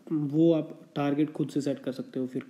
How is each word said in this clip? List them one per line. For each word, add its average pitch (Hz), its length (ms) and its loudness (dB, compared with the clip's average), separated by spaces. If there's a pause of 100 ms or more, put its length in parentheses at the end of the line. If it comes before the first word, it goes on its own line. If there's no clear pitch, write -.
(120)
वो 156 400 4
आप - 420 -2
target 143 360 0
खुद 151 180 -4
से 143 120 -2
सेट 139 180 -2
कर 127 140 -8
सकते 131 280 -8
हो, 127 60 -4
फिर 127 240 -8